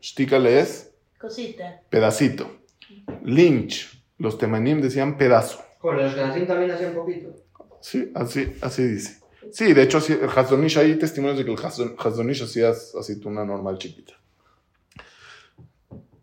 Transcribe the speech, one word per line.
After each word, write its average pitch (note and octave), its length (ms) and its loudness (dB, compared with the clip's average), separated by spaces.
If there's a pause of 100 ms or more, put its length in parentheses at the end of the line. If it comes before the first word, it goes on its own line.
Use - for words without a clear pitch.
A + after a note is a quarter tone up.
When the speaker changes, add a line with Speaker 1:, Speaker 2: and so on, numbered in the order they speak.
Speaker 1:
Shtikale C3+ 600 4
es - 320 -4 (260)
Speaker 2:
Cosita. G#3 600 -14 (100)
Speaker 1:
pedacito. - 580 0 (760)
Lynch. C#3 760 2 (180)
Los A2 200 -4
temanim A#2 440 0
decían C3+ 340 -2
pedazo. B2 420 4 (220)
Speaker 3:
Con E3 160 -2
los C#3 160 0
ashkenazim C#3 340 -2
también F3+ 240 0
hacían E3+ 240 -6
poquito. E3+ 400 -8 (460)
Speaker 1:
Sí, - 340 -6
así, C3 460 -4
así B2+ 240 -4
dice. G#2 360 -4 (320)
Sí, A3 200 4
de C#3 100 10
hecho, C#3 180 4
sí, D#3 120 0
el C3+ 160 0
Hazon C3+ 360 2
Ish, D#3 140 0
hay D#3 180 6
testimonios C#3+ 420 -2
de C3 60 -2
que A#2+ 80 -2
el G#2+ 120 -4
Hazon, A#2+ 340 -6
Hazon A#2 320 -2
Ish - 140 -4
hacía A#2 260 2
as-, - 260 -6
aceituna G#2 480 -8
normal G2 340 -6
chiquita. - 340 -16 (2000)